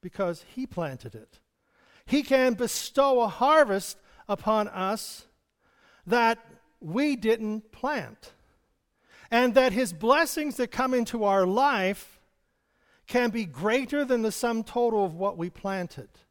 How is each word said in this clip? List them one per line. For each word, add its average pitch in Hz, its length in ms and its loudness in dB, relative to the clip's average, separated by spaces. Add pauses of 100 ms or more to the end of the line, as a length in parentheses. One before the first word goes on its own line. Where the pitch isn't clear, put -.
because 180 420 -6 (120)
he 254 100 -8
planted 131 500 -10
it. - 240 -20 (680)
He 285 180 2
can 254 320 4
bestow 254 640 0
a 220 60 2
harvest 233 720 2 (300)
upon 214 400 0
us 190 580 -6 (840)
that 226 320 2 (400)
we 254 360 -2
didn't 220 560 -2
plant, 226 600 -8 (1000)
and 240 240 2
that 254 180 6
his 202 220 -2
blessings 285 640 0
that 240 140 -2
come 262 220 0
into 233 300 -2
our 196 220 4
life 202 760 0 (880)
can 240 220 0
be 220 160 -4
greater 220 580 -2
than 247 200 0
the 220 80 0
sum 226 320 -2
total 226 420 0
of 165 80 -6
what 180 240 -4
we 170 120 -4
planted. 175 600 -8 (220)